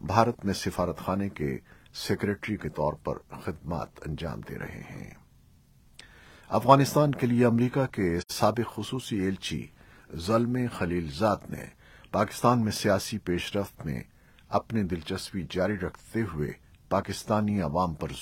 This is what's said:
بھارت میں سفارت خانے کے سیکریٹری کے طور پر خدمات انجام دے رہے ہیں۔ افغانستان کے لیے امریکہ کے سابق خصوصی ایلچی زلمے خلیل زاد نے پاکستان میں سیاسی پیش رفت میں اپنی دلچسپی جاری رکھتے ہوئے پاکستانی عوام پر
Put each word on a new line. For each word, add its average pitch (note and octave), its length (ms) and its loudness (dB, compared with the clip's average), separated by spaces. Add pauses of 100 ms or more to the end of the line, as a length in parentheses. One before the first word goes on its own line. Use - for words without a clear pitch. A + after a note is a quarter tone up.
بھارت A2 440 2
میں G2 100 0
سفارت F2 440 -2
خانے G2 300 -2
کے C#2 300 -4 (360)
سیکریٹری G2+ 640 -2
کے D#2 120 -6
طور D2+ 240 0
پر D2+ 260 -6 (260)
خدمات D#2 440 -6 (180)
انجام D2 420 -6
دے - 100 -8
رہے - 320 -10
ہیں۔ - 200 -14 (1400)
افغانستان C3+ 640 6
کے B2+ 140 0
لیے A#2+ 200 6
امریکہ A#2+ 400 4
کے F2 320 2 (100)
سابق A2 460 0
خصوصی A2+ 440 -6
ایلچی F#2 480 -2 (480)
زلمے A#2 520 2
خلیل F2 440 -2
زاد F#2+ 260 2 (120)
نے - 320 -12 (300)
پاکستان A2+ 540 4
میں G2+ 80 2
سیاسی G2+ 460 2
پیش F2 380 -2
رفت G2 300 -4
میں C2 160 -4 (460)
اپنی G#2+ 340 0
دلچسپی F2+ 680 -4
جاری F#2 280 0
رکھتے F2+ 440 -4
ہوئے D#2 300 -4 (360)
پاکستانی G#2 720 0
عوام E2 340 2
پر D2 140 -6 (120)